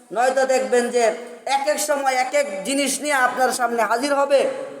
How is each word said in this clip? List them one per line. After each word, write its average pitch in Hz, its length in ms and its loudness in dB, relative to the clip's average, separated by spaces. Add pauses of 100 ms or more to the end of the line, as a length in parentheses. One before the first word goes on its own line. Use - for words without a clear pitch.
(140)
নয়তো 262 320 2
দেখবেন 247 440 0
যে 240 120 0 (440)
এক 269 220 -2
এক 294 120 0
সময় 269 340 0
এক 254 200 -2
এক 208 300 -2
জিনিস 269 380 -2
নিয়ে 294 120 -2
আপনার 254 380 2
সামনে 233 320 0
হাজির 240 300 0
হবে, 277 360 4 (300)